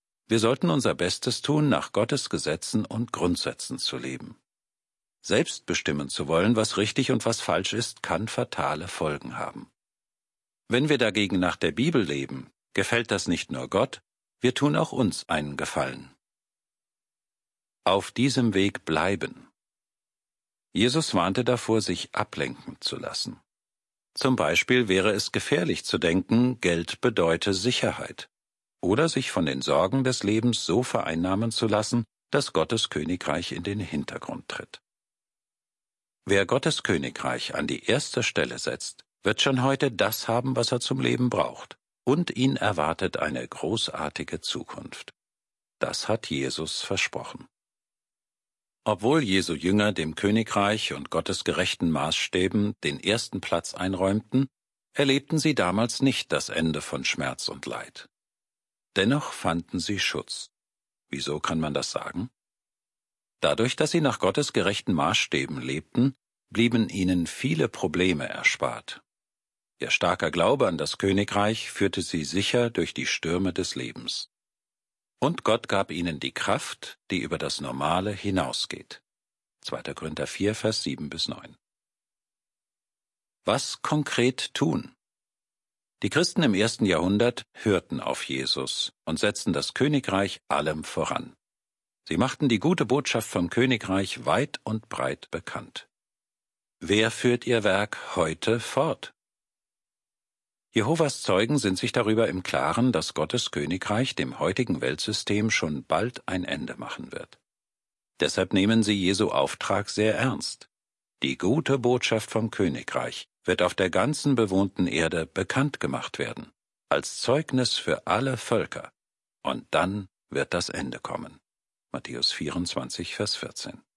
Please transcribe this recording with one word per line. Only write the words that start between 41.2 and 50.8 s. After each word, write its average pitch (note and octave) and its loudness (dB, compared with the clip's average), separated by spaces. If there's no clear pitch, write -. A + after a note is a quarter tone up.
braucht. - -2
Und D#3 2
ihn C3 2
erwartet E2 0
eine C2 -2
großartige - -4
Zukunft. - -10
Das - -2
hat A2+ -2
Jesus - -4
versprochen. - -4
Obwohl A2 4
Jesu F#2+ 2
Jünger G2 4
dem D#2 -4
Königreich G#2 2